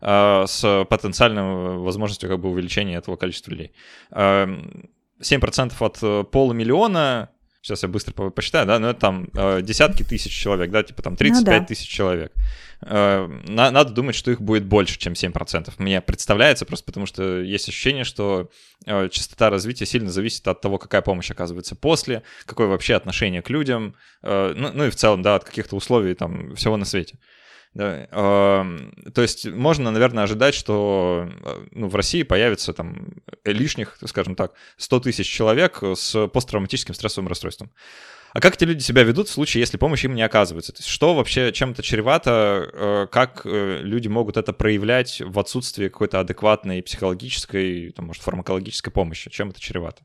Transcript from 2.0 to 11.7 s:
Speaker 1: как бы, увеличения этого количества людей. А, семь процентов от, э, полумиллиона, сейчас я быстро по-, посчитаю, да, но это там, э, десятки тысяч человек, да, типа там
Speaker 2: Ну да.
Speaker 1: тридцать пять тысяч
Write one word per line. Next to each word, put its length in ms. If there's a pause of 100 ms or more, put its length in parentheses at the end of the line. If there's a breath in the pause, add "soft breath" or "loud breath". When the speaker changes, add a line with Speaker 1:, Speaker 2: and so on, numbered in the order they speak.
Speaker 1:
как 120
бы, 100
увеличения 480
этого 180
количества 360
людей. 200 (380 loud breath)
А, 360 (760)
семь 180
процентов 400
от, 220
э, 280
полумиллиона, 1000 (320)
сейчас 200
я 60
быстро 240
по-, 180
посчитаю, 360
да, 120
но 120
это 100
там, 340
э, 280
десятки 420
тысяч 280
человек, 380
да, 120
типа 200
там 120
Speaker 2:
Ну 40
да. 60
Speaker 1:
тридцать 220
пять 200
тысяч 220